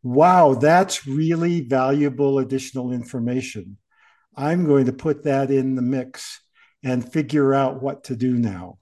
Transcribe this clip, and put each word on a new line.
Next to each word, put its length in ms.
Wow, 520
that's 520
really 540
valuable 760
additional 520
information. 840
I'm 300
going 220
to 80
put 300
that 260
in 240
the 80
mix 580
and 300
figure 400
out 300
what 220
to 120
do 220
now. 440